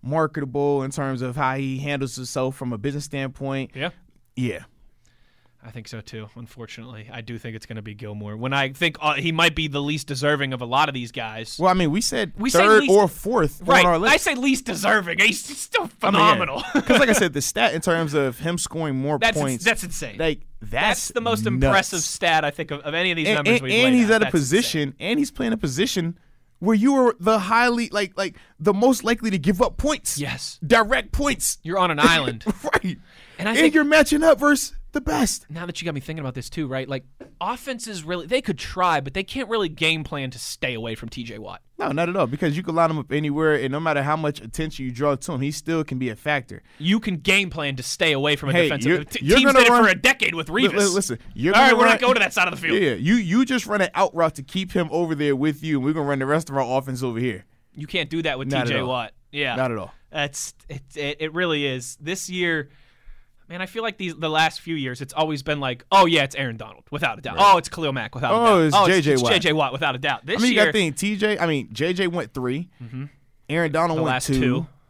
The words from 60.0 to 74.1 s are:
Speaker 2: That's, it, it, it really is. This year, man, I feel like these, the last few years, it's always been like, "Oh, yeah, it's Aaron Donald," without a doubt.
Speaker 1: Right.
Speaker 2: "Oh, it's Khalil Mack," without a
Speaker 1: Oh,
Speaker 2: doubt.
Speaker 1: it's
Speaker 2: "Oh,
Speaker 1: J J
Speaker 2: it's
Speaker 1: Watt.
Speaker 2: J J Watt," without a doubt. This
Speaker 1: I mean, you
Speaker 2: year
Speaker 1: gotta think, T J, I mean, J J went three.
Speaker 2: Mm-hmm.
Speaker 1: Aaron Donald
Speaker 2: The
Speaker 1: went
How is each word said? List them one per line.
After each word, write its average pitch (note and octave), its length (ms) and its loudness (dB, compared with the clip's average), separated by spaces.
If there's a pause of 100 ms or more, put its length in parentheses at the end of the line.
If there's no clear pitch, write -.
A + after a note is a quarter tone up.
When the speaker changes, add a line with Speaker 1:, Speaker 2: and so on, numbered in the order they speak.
Speaker 2:
That's, C#3+ 440 -6 (160)
it, C3+ 100 -12 (140)
it, D3 260 -6
it D#3 140 -6
really D#3+ 320 0
is. B2+ 340 -6
This F3+ 300 -8
year, E3+ 400 -2 (800)
man, F3 120 -12
I F#3 60 -8
feel A3 160 -8
like A3 160 -6
these, F3 180 -6
the D#3 140 -4
last D#3 300 0
few E3 140 -8
years, B2+ 280 -6
it's C3+ 100 -14
always D#3 300 -2
been D3 180 -4
like, B2+ 320 -6
"Oh, F#3+ 140 8
yeah, E3 180 4
it's C3+ 100 -6
Aaron C3 220 -6
Donald," A2 340 -18
without C#3+ 280 -4
a - 40 -18
doubt. A#2+ 140 -8
Speaker 1:
Right. G3 180 8
Speaker 2:
"Oh, F3 40 6
it's E3 100 -4
Khalil D3+ 240 -4
Mack," B2 220 -6
without B2+ 180 0
a - 20 4
Speaker 1:
Oh, A#3 120 4
Speaker 2:
doubt. G3+ 200 8
Speaker 1:
it's D#3 100 4
Speaker 2:
"Oh, G3 100 6
Speaker 1:
J F#3 160 4
J D3 100 2
Speaker 2:
it's B2+ 100 4
Speaker 1:
Watt. A#2+ 100 2
Speaker 2:
J F#3+ 80 4
J E3 120 2
Watt," C#3+ 200 0
without C3+ 220 -4
a B2 40 -8
doubt. C3+ 260 -4
This F3+ 140 -4
Speaker 1:
I G#3+ 40 0
mean, B3 100 4
you - 20 0
Speaker 2:
year G#3+ 120 6
Speaker 1:
gotta D3+ 60 0
think, E3 240 0
T G#3 200 -2
J, G#3 220 0
I E3+ 80 0
mean, C#3+ 260 -2
J D3+ 200 -2
J F#3 140 -2
went E3+ 260 -6
three. C3 380 -6 (120)
Speaker 2:
Mm-hmm. B2+ 220 -12 (460)
Speaker 1:
Aaron D#3+ 220 0
Donald D#3+ 260 0
Speaker 2:
The D#3+ 60 0
Speaker 1:
went D3 100 0